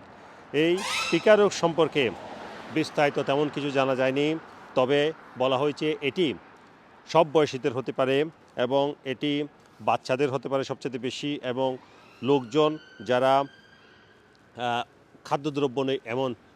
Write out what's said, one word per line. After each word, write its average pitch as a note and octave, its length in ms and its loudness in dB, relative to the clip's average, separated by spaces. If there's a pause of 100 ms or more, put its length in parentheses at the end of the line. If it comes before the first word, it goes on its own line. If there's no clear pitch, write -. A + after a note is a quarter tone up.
(540)
এই E3 240 2 (340)
পিকা G#3+ 240 6
রোগ G#3 160 6
সম্পর্কে D3+ 580 2 (640)
বিস্তারিত D3 460 0
তেমন C#3+ 300 0
কিছু C#3+ 220 -6
জানা C3+ 240 2
যায়নি, C3+ 400 0 (400)
তবে C#3+ 380 2 (240)
বলা B2+ 200 2
হয়েছে D3+ 440 -2
এটি C#3+ 320 -2 (720)
সব E3 260 4
বয়সীদের C#3 400 0
হতে B2+ 180 -6
পারে C3+ 340 2 (300)
এবং C#3 380 0 (120)
এটি C#3+ 420 -4 (340)
বাচ্চাদের B2 500 0
হতে B2+ 180 -4
পারে C3+ 140 0
সবচেয়ে B2+ 360 -8
বেশি, C#3+ 440 -6
এবং B2+ 340 -2 (460)
লোকজন C#3+ 540 2 (280)
যারা, B2+ 340 4
আহ, - 1400 -8 (400)
খাদ্যদ্রব্য C#3+ 580 -4
নেই C3+ 240 -2
এমন, B2 300 -4 (200)